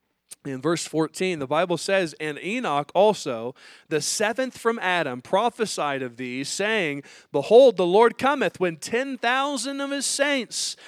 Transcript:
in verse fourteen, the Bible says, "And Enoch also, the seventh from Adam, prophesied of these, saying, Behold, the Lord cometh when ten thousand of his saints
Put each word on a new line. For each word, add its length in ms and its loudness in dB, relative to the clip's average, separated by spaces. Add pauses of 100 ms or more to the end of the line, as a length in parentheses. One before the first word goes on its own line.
(460)
in 160 -8
verse 240 -2
fourteen, 520 -2
the 80 -6
Bible 300 0
says, 420 -2
"And 200 -6
Enoch 560 -4
also, 600 2 (340)
the 120 0
seventh 560 -2
from 220 -2
Adam, 420 -2
prophesied 800 -2
of 140 -8
these, 320 -8
saying, 540 -2 (280)
Behold, 460 8
the 80 2
Lord 320 4
cometh 420 0
when 180 0
ten 420 -4
thousand 640 -2
of 80 -6
his 160 -4
saints 680 -2 (120)